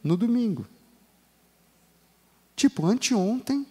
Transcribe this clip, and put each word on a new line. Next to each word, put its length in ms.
No 140
domingo. 500
Tipo, 300
anteontem. 840